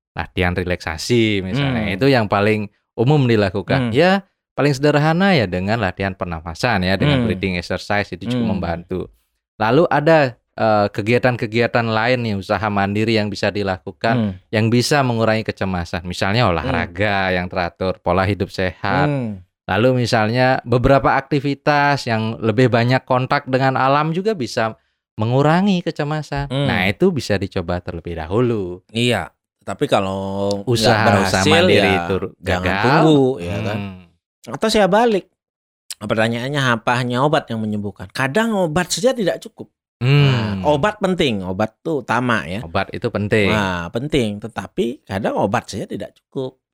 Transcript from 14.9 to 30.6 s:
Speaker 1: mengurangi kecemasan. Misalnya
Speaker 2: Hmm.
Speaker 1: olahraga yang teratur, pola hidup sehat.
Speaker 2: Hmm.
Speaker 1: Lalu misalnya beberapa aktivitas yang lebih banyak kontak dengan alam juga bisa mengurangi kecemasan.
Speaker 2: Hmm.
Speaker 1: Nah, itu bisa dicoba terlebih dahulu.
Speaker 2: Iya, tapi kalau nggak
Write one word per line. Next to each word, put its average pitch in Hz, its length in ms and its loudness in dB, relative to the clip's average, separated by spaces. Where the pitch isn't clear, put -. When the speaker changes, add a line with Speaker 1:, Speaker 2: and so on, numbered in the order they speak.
Speaker 1:
mengurangi 113 420 0
kecemasan. 92 600 -4
Misalnya 98 400 0
Speaker 2:
Hmm. 101 100 4
Speaker 1:
olahraga 87 640 -2
yang 90 180 -2
teratur, 92 520 -4
pola 92 240 0
hidup 95 260 0
sehat. 92 560 -2
Speaker 2:
Hmm. 117 380 -4
Speaker 1:
Lalu 120 340 2
misalnya 123 640 2
beberapa 135 480 2
aktivitas 143 920 0
yang 110 340 -2
lebih 113 300 2
banyak 120 320 2
kontak 131 440 0
dengan 131 300 0
alam 139 380 2
juga 190 180 -2
bisa 113 460 -4
mengurangi 151 680 2
kecemasan. 147 640 -6
Speaker 2:
Hmm. 135 180 -4
Speaker 1:
Nah, 90 200 0
itu 135 240 2
bisa 127 260 -2
dicoba 90 440 -4
terlebih 87 360 -10
dahulu. 92 640 -2
Speaker 2:
Iya, 110 420 -2
tapi 113 260 -6
kalau 98 340 0
nggak 101 120 -6